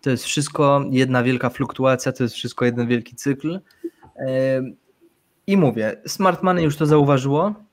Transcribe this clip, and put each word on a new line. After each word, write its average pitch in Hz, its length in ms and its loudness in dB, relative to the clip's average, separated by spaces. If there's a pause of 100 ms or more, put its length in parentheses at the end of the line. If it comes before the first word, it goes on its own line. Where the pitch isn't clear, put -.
To 139 80 -4
jest 127 140 -2
wszystko 143 640 0
jedna 127 340 2
wielka 127 260 0
fluktuacja, 131 640 -2
to - 120 -4
jest 117 120 -4
wszystko - 300 -6
jeden 120 220 -2
wielki 120 280 -4
cykl. 151 440 -6 (560)
E, 131 460 -2 (840)
i 196 100 2
mówię, 113 500 0
smart 180 360 0
money 180 200 2
już 147 140 0
to 156 80 0
zauważyło. 143 680 2 (200)